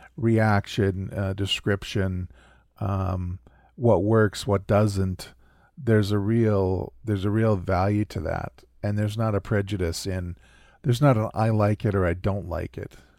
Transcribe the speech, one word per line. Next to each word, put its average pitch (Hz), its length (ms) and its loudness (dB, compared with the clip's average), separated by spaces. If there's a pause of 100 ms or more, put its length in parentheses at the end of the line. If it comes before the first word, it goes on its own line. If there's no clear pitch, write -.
(180)
reaction, 104 1000 0
uh, 98 180 -2
description, 95 960 -2 (500)
um, 92 600 -4 (360)
what 110 280 4
works, 107 420 2
what 98 220 0
doesn't. 98 640 0 (440)
There's 107 340 2
a 104 80 0
real, 101 720 2 (140)
there's 101 180 -2
a 104 60 0
real 110 260 2
value 95 500 0
to - 160 -8
that, 78 420 -6 (200)
and 104 140 -2
there's 104 200 -2
not 110 160 0
a 101 60 0
prejudice 95 640 -2
in, 90 300 -6 (460)
there's 123 200 0
not 139 160 6
an 110 160 0
"I 113 180 2
like 107 340 2
it" 98 100 2
or 92 100 2
"I 85 100 2
don't 95 340 -6
like 85 280 -8
it." - 160 -12 (260)